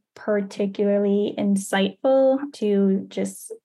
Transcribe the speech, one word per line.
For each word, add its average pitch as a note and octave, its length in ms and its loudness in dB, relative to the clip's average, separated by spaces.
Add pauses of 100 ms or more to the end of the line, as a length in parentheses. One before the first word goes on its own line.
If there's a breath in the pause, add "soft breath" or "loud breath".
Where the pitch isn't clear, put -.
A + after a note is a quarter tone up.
(140)
particularly G3+ 1200 -2
insightful C4 1160 2
to G3 540 0
just F#3+ 440 -8 (140)